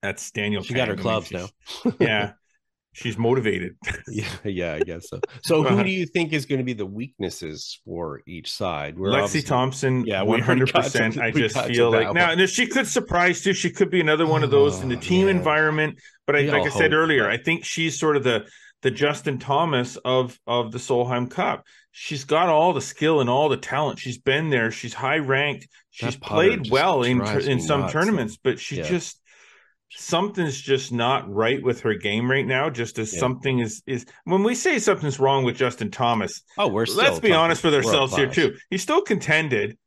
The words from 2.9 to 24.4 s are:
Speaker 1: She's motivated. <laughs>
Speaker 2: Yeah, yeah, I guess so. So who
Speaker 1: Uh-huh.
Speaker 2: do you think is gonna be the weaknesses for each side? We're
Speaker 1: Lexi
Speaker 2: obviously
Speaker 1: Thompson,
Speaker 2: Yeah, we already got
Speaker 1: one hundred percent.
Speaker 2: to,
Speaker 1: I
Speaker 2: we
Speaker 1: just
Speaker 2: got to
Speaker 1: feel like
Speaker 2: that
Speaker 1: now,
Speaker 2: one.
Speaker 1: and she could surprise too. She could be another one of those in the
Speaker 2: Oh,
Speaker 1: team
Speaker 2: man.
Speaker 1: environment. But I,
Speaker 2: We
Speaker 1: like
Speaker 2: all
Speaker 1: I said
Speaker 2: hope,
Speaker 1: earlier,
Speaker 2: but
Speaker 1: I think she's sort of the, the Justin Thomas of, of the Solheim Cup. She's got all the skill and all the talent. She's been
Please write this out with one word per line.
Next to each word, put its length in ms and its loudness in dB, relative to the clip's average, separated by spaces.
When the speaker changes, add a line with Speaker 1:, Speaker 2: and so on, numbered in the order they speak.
Speaker 1:
She's 240 -8
motivated. 640 0
<laughs> 280 -10
Speaker 2:
Yeah, 160 -6
yeah, 300 -4
I 80 -4
guess 280 -8
so. 120 -8
So 200 2
who 60 2
Speaker 1:
Uh-huh. 140 6
Speaker 2:
do 60 2
you 160 0
think 280 -2
is 120 -2
gonna 200 -2
be 80 -4
the 120 -6
weaknesses 1000 -10
for 420 -10
each 240 -12
side? 480 -6
We're 100 -2
Speaker 1:
Lexi 40 2
Speaker 2:
obviously 200 -2
Speaker 1:
Thompson, 600 0
Speaker 2:
Yeah, 180 -2
we 180 2
already 0 -
got 60 -2
Speaker 1:
one 100 4
hundred 160 2
percent. 400 0
Speaker 2:
to, 100 -4
Speaker 1:
I 80 -2
Speaker 2:
we 100 2
Speaker 1:
just 140 0
Speaker 2:
got 120 -2
to 60 -2
Speaker 1:
feel 180 6
like 160 4
Speaker 2:
that 60 -2
Speaker 1:
now, 160 4
Speaker 2:
one. 120 0
Speaker 1:
and 80 4
she 180 0
could 200 0
surprise 540 0
too. 120 2
She 160 -2
could 200 2
be 120 2
another 260 4
one 160 2
of 80 2
those 300 4
in 80 -4
the 80 -2
Speaker 2:
Oh, 20 -8
Speaker 1:
team 280 4
Speaker 2:
man. 100 4
Speaker 1:
environment. 640 0
But 80 2
I, 60 4
Speaker 2:
We 100 2
Speaker 1:
like 100 2
Speaker 2:
all 60 0
Speaker 1:
I 40 0
said 200 2
Speaker 2:
hope, 80 4
Speaker 1:
earlier, 240 4
Speaker 2:
but 80 0
Speaker 1:
I 60 0
think 260 -4
she's 340 -4
sort 200 2
of 80 -2
the, 200 2
the 100 2
Justin 480 -2
Thomas 640 0
of, 420 0
of 280 -2
the 60 -8
Solheim 520 0
Cup. 320 -4
She's 340 -10
got 240 2
all 240 4
the 80 -2
skill 400 0
and 80 0
all 180 2
the 100 2
talent. 420 -4
She's 180 -10
been 320 0